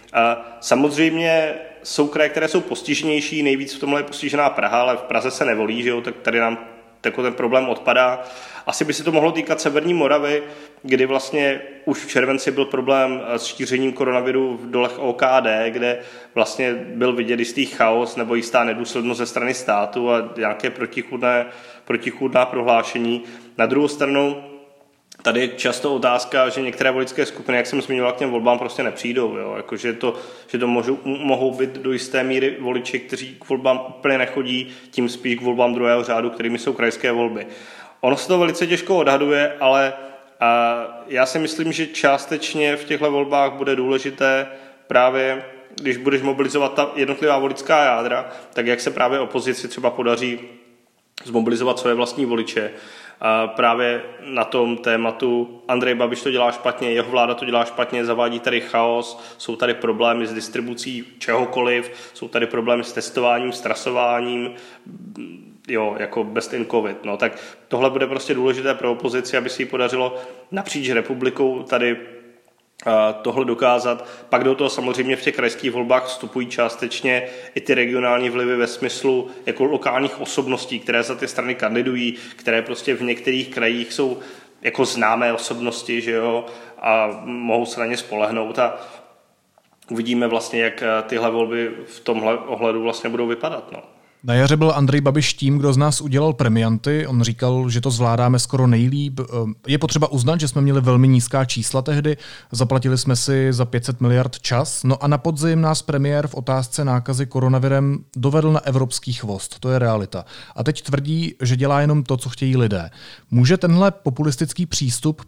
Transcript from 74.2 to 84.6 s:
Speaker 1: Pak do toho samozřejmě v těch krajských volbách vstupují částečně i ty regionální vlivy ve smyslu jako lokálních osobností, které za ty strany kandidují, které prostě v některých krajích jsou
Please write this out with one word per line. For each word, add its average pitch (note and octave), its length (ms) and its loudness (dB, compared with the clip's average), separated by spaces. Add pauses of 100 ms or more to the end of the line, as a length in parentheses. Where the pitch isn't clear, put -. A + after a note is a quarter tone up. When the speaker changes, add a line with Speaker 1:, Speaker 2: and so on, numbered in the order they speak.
Speaker 1:
Pak B2+ 140 2
do C3+ 120 4
toho C#3 140 0
samozřejmě B2+ 460 -2
v B2+ 60 -10
těch - 140 -2
krajských B2 360 -2
volbách B2 340 2
vstupují A#2+ 420 -6
částečně B2 760 -2 (320)
i - 60 -4
ty C3+ 120 2
regionální B2 560 2
vlivy B2 260 0
ve A#2+ 120 2
smyslu B2+ 600 -2 (180)
jako C3 200 0
lokálních C3+ 560 0
osobností, B2+ 580 -4
které A#2 240 0
za B2 120 -4
ty A#2 120 -6
strany B2 280 -4
kandidují, A#2+ 600 -2 (200)
které A#2 260 0
prostě A#2+ 340 -4
v A#2+ 60 -8
některých B2+ 480 -2
krajích A#2 440 -2
jsou B2+ 260 -2 (420)